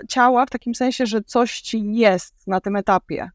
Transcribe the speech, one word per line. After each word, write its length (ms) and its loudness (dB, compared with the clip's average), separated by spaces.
ciała 360 4
w 40 -8
takim 260 -8
sensie, 300 -2
że 160 -2
coś 400 -2
ci 320 -4
jest 540 0
na 140 -2
tym 140 -4
etapie, 600 -2